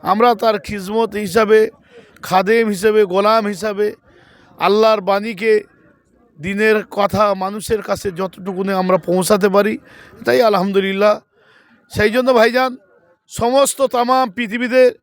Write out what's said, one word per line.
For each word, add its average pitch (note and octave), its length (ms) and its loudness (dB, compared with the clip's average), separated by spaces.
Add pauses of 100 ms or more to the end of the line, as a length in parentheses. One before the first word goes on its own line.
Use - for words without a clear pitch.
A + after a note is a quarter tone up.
আমরা G#3+ 320 2
তার A3+ 240 0
খিজমত G#3 560 -4
হিসাবে, G#3+ 440 2 (600)
খাদেম G3+ 480 0
হিসেবে, G#3+ 360 2
গোলাম G#3 420 0
হিসাবে G#3 400 -4 (720)
আল্লাহর G#3 440 2
বাণীকে, G3+ 520 -2 (840)
দিনের G3+ 380 0 (120)
কথা G3+ 340 0 (100)
মানুষের G3+ 480 -6
কাছে G3 300 -6
যতটুকুনি F#3+ 600 -6
আমরা F#3 240 0
পৌঁছাতে F#3 520 2
পারি, G#3 240 2 (480)
তাই B3 200 2
আলহামদুলিল্লাহ। G3 720 2 (760)
সেই G#3 240 0
জন্য A#3+ 180 0
ভাইজান, A#3+ 380 2 (600)
সমস্ত C4 560 0
তামাম B3+ 420 0
পৃথিবীতে A#3+ 520 -2 (220)